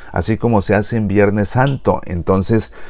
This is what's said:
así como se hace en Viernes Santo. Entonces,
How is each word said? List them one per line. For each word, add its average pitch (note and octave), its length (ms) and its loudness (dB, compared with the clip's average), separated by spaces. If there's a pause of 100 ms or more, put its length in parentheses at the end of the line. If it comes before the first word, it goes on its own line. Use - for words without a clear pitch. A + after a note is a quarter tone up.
(120)
así G#2+ 260 0
como A#2 240 2
se G2 140 2
hace G#2+ 220 0
en G#2+ 100 0
Viernes G2+ 420 2
Santo. B2+ 560 0
Entonces, F#2+ 680 0 (160)